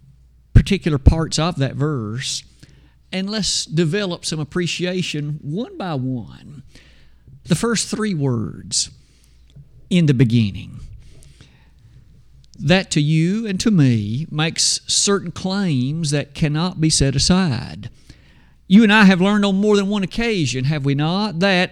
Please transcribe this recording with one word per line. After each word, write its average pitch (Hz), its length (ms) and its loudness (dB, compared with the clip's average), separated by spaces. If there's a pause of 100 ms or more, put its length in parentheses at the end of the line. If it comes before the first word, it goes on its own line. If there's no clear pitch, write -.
(560)
particular 175 420 2
parts 165 400 4
of 165 200 0
that 135 180 -2
verse 127 680 -6 (680)
and 190 180 -6
let's - 360 -4
develop 175 600 -2
some 156 140 -6
appreciation 165 1040 -4
one 233 340 -8
by 185 160 -8
one. 131 680 -8 (840)
The 175 100 0
first 233 320 -2
three 208 260 -4
words, 120 760 -4 (1000)
"in 175 180 4
the 143 60 6
beginning." 113 680 0 (1800)
That 180 320 2
to 156 100 2
you 165 460 2
and 190 140 -4
to 226 100 2
me 123 580 2
makes - 560 -2
certain 196 460 0
claims 165 800 -2
that 147 220 -4
cannot 160 480 -2
be 156 80 4
set 139 260 2
aside. 113 720 0 (800)
You 208 160 8
and 202 80 4
I 214 140 6
have 185 160 6
learned 202 240 2
on 196 160 0
more 208 160 4
than 196 100 0
one 202 160 -2
occasion, 165 640 -2
have 147 180 -2
we 139 100 0
not, 165 460 -2
that 185 320 2